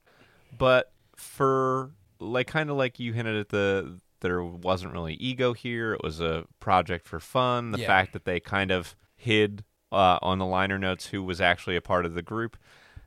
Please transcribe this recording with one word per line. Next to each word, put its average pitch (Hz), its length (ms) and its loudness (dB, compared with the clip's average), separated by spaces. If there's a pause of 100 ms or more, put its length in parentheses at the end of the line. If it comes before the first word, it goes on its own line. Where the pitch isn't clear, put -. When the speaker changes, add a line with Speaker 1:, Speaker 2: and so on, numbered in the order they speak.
(600)
Speaker 1:
but 127 340 4 (240)
for, 131 760 -2 (260)
like, 123 320 -4
kinda 151 240 -2
like 131 240 -2
you 120 140 -6
hinted 113 240 -2
at 104 140 -4
the, 98 500 0 (200)
there 90 220 0
wasn't 87 500 -2
really 82 220 -6
ego 127 380 -2
here. 117 420 -4
It - 80 -6
was 80 180 -6
a 82 240 -2 (140)
project 92 480 0
for 82 140 -10
fun. 123 500 -2
The 104 100 -4
Speaker 2:
Yeah. 110 60 -4
Speaker 1:
fact 95 280 4
that 95 100 -10
they 87 160 -2
kind 98 300 -2
of 92 260 -2 (200)
hid, 107 480 2 (280)
uh, 92 300 6
on 92 160 0
the 95 80 -2
liner 95 320 0
notes 92 280 -2
who 98 160 -6
was 92 180 -4
actually 90 360 2
a 85 60 -2
part 90 240 0
of 82 80 -8
the 87 80 -6
group, 113 340 -8 (500)